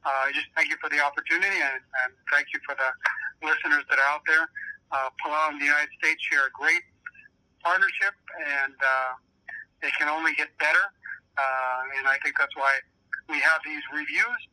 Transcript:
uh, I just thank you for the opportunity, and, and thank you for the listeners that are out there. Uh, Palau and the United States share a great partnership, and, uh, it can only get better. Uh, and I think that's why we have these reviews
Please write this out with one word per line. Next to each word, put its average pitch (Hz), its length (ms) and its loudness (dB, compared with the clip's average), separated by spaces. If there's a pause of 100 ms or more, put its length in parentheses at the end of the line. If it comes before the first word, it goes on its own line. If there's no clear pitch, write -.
uh, 135 240 0
I - 80 0
just 143 180 -4
thank 165 140 2
you 147 80 -4
for - 160 -6
the 151 80 2
opportunity, 165 560 0
and, 135 240 -2 (240)
and 131 60 -4 (200)
thank 143 220 0
you - 160 -6
for 139 80 -6
the 131 140 0 (520)
listeners 151 480 2
that 135 80 4
are 139 140 4
out 151 160 -4
there. 160 180 4 (460)
Uh, 135 260 -2
Palau 156 320 0
and 147 80 -10
the 143 80 0
United 147 320 2
States 160 220 0 (100)
share 139 160 4
a 135 80 -4
great 151 300 2 (800)
partnership, 190 500 2 (240)
and, 139 380 -4
uh, 131 420 0 (640)
it 147 160 -2
can 151 100 2
only 160 260 0
get 151 140 -2 (100)
better. 165 360 2 (420)
Uh, 131 640 -2
and 135 100 0
I 135 160 4
think 143 140 -2
that's 139 180 0
why 135 240 2 (480)
we 160 120 -6
have 156 220 4
these 151 200 -10 (100)
reviews 175 480 -2 (120)